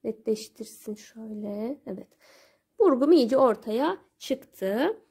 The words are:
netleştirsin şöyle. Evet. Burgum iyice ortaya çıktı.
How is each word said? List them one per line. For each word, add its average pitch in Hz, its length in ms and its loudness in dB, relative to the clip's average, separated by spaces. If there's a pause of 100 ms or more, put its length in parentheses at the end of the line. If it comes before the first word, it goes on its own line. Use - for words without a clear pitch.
netleştirsin 220 920 -8
şöyle. 214 880 -12
Evet. 196 220 -12 (720)
Burgum 285 320 4
iyice 262 260 4
ortaya 254 600 0 (200)
çıktı. 262 800 -4 (140)